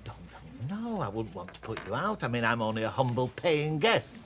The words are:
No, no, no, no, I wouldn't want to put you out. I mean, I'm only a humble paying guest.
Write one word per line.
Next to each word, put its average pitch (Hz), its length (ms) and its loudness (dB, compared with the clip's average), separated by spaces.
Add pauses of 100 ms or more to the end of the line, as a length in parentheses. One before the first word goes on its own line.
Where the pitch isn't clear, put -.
No, 107 80 -12 (560)
no, 190 80 -4
no, 226 200 -4
no, 190 40 -2
I 127 80 0
wouldn't 104 260 -4
want 90 200 -10
to - 60 -18
put 110 260 -8
you 98 80 -4
out. 190 300 -2
I 127 40 0
mean, 120 160 0
I'm 117 160 4
only 110 220 0
a 110 80 0
humble 127 380 2
paying 156 500 2
guest. 202 480 2